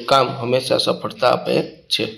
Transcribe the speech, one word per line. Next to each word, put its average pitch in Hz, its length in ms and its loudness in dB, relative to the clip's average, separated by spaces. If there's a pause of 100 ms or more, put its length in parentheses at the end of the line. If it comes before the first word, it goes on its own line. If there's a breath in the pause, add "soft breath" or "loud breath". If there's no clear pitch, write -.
કામ 135 240 4
હંમેશા 127 500 0
સફળતા - 500 0
આપે 127 340 2
છે. - 440 -6 (120)